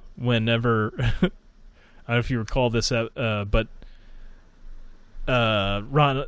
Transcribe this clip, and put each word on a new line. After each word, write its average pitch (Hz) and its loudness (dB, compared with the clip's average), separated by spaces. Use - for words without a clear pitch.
whenever, 117 2
<laughs> - -8
I 117 2
don't 180 4
know 117 0
if 120 -2
you 123 0
recall 123 0
this, 117 0
uh, 117 0
uh, 110 -2
but, 110 2
uh, 107 2
Ron-, 139 2